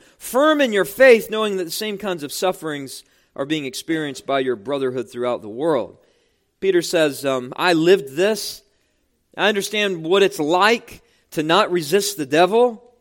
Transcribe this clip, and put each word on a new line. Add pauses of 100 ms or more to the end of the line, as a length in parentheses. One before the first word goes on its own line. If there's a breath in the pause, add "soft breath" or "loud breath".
(180 soft breath)
firm
in
your
faith,
knowing
that
the
same
kinds
of
sufferings (320)
are
being
experienced
by
your
brotherhood
throughout
the
world." (640)
Peter
says,
um,
"I
lived
this. (760)
I
understand
what
it's
like (300)
to
not
resist
the
devil." (160)